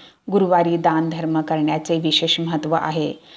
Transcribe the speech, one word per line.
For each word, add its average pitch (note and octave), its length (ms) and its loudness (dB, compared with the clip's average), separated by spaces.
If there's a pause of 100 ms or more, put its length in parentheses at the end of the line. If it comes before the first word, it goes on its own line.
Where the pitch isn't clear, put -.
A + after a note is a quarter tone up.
(320)
गुरुवारी F3 440 4
दान E3 340 2
धर्म D#3+ 300 -2
करण्याचे D#3 580 0
विशेष E3 420 0
महत्त्व E3 340 -2
आहे. D#3 400 -2 (220)